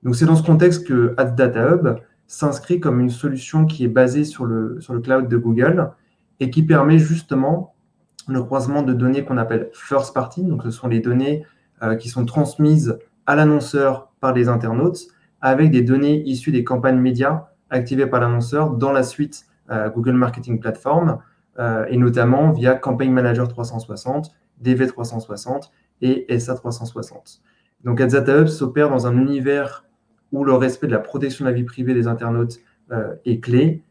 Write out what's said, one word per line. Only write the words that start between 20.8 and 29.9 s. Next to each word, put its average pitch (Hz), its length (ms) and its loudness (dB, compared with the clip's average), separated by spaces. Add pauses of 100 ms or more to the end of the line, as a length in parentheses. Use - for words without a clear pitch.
euh, 113 300 -4
et 123 80 -2
notamment 123 540 2
via 127 240 2
Campaign 131 360 -2
Manager 123 380 0
trois 120 160 -10
cent 117 140 -10
soixante, 143 520 -8 (280)
D 123 140 0
V 127 140 2
trois 123 160 -6
cent 117 160 -8
soixante 120 520 -10 (300)
et 127 320 -2
S 117 140 -2
A 127 80 -4
trois 120 160 -10
cent 117 140 -12
soixante. - 560 -16 (420)
Donc 120 160 -2
Ads 131 80 4
Data 135 320 4
Hub 160 80 6
s'opère 147 420 0
dans 127 160 0
un 120 120 0
univers 139 680 -2 (460)